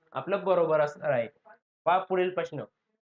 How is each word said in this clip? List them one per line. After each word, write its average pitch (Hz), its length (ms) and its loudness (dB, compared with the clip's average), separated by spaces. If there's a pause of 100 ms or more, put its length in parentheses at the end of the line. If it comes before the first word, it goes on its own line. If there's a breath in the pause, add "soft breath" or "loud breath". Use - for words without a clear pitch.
(120)
आपलं 180 320 -4
बरोबर 165 360 2
असणार 151 320 -2
आहे. 117 140 0 (600)
पहा 175 140 4
पुढील 185 300 0
प्रश्न. 175 340 -6 (420)